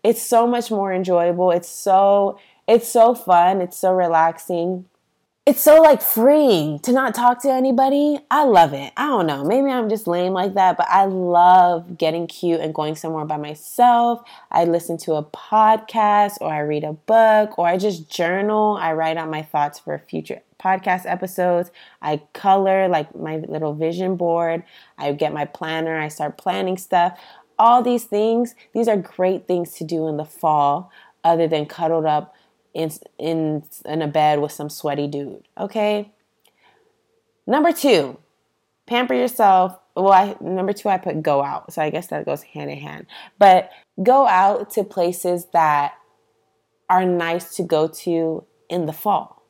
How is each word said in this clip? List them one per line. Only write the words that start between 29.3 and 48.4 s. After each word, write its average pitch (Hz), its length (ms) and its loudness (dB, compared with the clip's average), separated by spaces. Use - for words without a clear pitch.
things 175 280 -4
to 170 80 -10
do 160 240 -4
in 151 100 -6
the 156 80 -8
fall, 151 680 -2
other 165 240 2
than 151 160 -2
cuddled 160 400 -4
up 151 300 -4
in, 156 180 -6
in, 156 460 -4
in 160 160 -4
a 151 40 -4
bed 151 340 0
with 147 120 -4
some 151 180 -12
sweaty 143 380 -6
dude, 143 340 -12
okay? 208 540 -4
Number 302 280 2
two, 175 460 0
pamper 247 280 -2
yourself. 202 640 2
Well, 196 160 4
I, 196 280 4
number 190 320 -4
two, 208 160 -6
I 185 100 0
put 165 220 -6
go 143 220 0
out, - 300 -10
so 160 100 -6
I 151 80 -2
guess 175 180 -8
that 151 160 -8
goes 147 180 -8
hand 147 280 -14
in 143 80 -14
hand. 147 280 -18
But 190 340 6
go 247 280 4
out 196 440 0
to 202 120 -2
places 175 680 -4
that 151 420 0
are 185 160 2
nice 175 520 -4
to 180 80 -6
go 160 240 0
to 165 560 -4